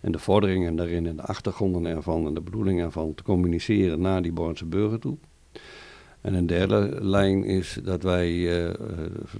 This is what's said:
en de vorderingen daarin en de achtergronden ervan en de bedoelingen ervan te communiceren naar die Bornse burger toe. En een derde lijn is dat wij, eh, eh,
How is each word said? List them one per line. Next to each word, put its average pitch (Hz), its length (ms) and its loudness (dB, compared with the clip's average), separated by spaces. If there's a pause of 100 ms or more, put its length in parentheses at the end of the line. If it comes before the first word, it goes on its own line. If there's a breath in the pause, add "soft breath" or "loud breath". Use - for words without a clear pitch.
en 87 120 -2
de 80 60 -2
vorderingen 92 580 2
daarin 85 300 0
en 80 100 -4
de 78 60 -12
achtergronden 92 640 -2
ervan 82 400 0
en 73 80 -2
de 82 60 -4
bedoelingen 92 440 0
ervan 78 300 -4
te - 80 -16
communiceren 90 760 2
naar 92 220 2
die 85 100 -2
Bornse 82 320 -4
burger 104 340 0
toe. 139 180 -6 (1040 loud breath)
En - 140 -2
een 87 120 2
derde 98 540 2
lijn 98 440 4
is 95 400 -2
dat 92 180 -2
wij, 90 260 2
eh, 87 400 0
eh, - 60 -4 (640)